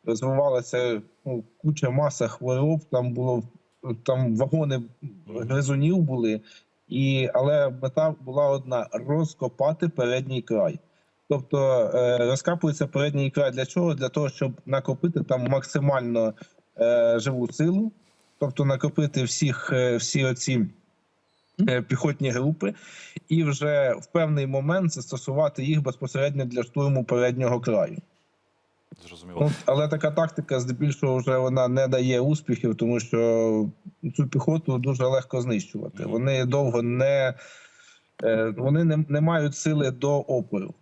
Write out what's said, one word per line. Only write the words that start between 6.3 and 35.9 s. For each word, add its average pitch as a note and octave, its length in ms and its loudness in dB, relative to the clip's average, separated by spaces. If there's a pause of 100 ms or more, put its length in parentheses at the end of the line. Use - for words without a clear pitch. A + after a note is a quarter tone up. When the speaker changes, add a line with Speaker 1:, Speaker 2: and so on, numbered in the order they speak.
Speaker 1:
і, C3+ 460 0
але C#3+ 360 2 (120)
мета D#3 380 0
була C3+ 300 -2
одна: B2+ 420 -2
розкопати D3 1000 -2
передній C3 520 -2
край. G2 380 0 (500)
Тобто, C3 640 2
е, B2 240 2
розкапується D3 720 0
передній C#3 440 0
край C#3 200 0
для B2+ 140 -4
чого? F3 280 0
Для C3 160 -4
того, D3 200 -2
щоб C3 220 -4 (140)
накопити C3+ 580 -2
там B2+ 200 0
максимально, B2+ 920 0 (460)
е, A#2 400 4
живу B2 320 -2
силу, F#3+ 400 2 (480)
тобто C#3 260 0
накопити C#3 580 0
всіх, - 500 -2
е, B2+ 240 2
всі C3+ 280 0
оці, B2 400 0 (1040)
е, B2 120 2
піхотні C3+ 480 -2
групи, D3+ 440 -2 (560)
і D#3+ 140 2
вже C#3+ 580 2
в - 40 -20
певний D3+ 420 0
момент D#3 440 0
застосувати C3+ 720 -4
їх D3+ 180 0
безпосередньо C3+ 640 -2
для B2 180 -4
штурму C#3 400 0
переднього B2 560 0
краю. A2 380 0 (1120)
Speaker 2:
Зрозуміло. F2 340 -14
Speaker 1:
Ну, D3 100 4 (140)
але C#3+ 220 2
така D3+ 240 0
тактика D#3+ 480 -2
здебільшого C3 580 0
вже B2+ 200 2
вона B2+ 300 2
не C3 200 2
дає B2+ 320 2
успіхів, B2+ 560 0
тому A#2 240 0
що A2+ 720 2 (460)
цю C#3+ 120 0
піхоту D3 500 0
дуже B2+ 280 -2
легко B2+ 360 0
знищувати. G#2+ 600 -6